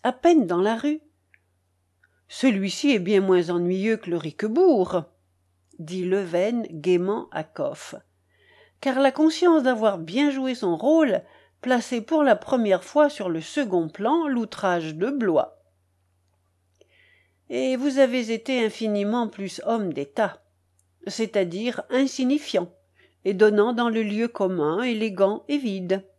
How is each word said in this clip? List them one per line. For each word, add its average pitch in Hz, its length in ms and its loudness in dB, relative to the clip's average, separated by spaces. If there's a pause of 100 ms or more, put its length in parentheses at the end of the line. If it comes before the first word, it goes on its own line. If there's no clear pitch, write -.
À 254 100 -2
peine 311 340 4
dans 175 140 0
la 214 160 0
rue, « 294 240 -4 (1300)
Celui-ci 202 640 0
est 226 80 4
bien 190 240 2
moins 180 260 2
ennuyeux 185 480 0
que 190 140 -12
le 170 80 -2
Riquebourg », 208 840 2 (760)
dit 175 260 -8
Leven 190 680 0
gaiement 180 640 0
à 156 100 -6
Coff, - 520 -8 (880)
car 262 180 -2
la 269 120 4
conscience 320 500 4
d'avoir 220 340 2
bien 202 340 0
joué 262 240 -4
son 185 220 -2
rôle 254 460 2 (400)
plaçait 240 400 -2
pour 302 200 0
la 247 140 6
première 208 480 0
fois 294 240 2
sur 202 220 -6
le 160 100 -4
second 185 480 -2
plan 285 400 -2
l'outrage 185 680 -2
de 190 160 -2
Blois. 208 540 -2 (1800)
Et 262 280 -2
vous 262 200 -2
avez 247 340 2
été 233 320 -2
infiniment 220 680 -2
plus - 360 -10
homme 208 300 -2
d'État, 180 440 -4 (680)
c'est-à-dire 208 840 -4
insignifiant, 262 840 0 (520)
et 196 100 0
donnant 208 380 4
dans 233 160 0
le 220 160 0
lieu 214 240 -2
commun, 185 540 -2
élégant 214 680 0
et 285 100 -2
vide. 190 460 -4 (140)